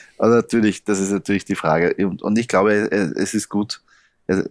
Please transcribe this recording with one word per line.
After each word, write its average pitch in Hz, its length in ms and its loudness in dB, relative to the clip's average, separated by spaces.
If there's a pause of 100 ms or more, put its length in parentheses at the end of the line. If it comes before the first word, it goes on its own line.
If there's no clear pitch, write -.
(180)
also 113 160 4
natürlich, 110 480 2
das 101 160 -2
ist 95 140 0
natürlich 98 320 -2
die 101 100 -4
Frage. 82 400 2 (100)
Und, 95 180 -4
und 104 140 0
ich 117 120 0
glaube, 104 260 2
äh, 104 400 -2
es - 200 -4
ist 107 140 -6
gut. 104 320 -6 (460)
Also 95 240 0